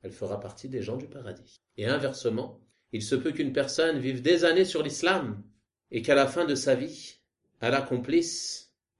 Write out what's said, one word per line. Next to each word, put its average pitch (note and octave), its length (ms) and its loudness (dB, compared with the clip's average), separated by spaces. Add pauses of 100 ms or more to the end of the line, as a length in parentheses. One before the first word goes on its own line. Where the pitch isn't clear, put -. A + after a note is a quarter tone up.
elle F#2 100 -12
fera G2 280 -6
partie - 280 -14
des B2+ 140 -6
gens G#2+ 140 -6
du D3 100 -10
paradis. - 540 -16 (160)
Et G#2 100 -4
inversement, C3 720 -2 (320)
il A2 100 -4
se C3+ 120 0
peut D3 180 0
qu'une C#3 200 -2
personne C#3+ 460 2
vive B2+ 220 -2
des E3 240 4
années F3 200 6
sur E3+ 180 0
l'islam, C#3+ 600 -2 (480)
et B2 100 -4
qu'à C#3 140 4
la C#3 120 8
fin E3 200 0
de C#3+ 80 0
sa C3+ 200 4
vie, - 440 -6 (420)
elle A#2+ 140 2
accomplisse - 1000 -2 (280)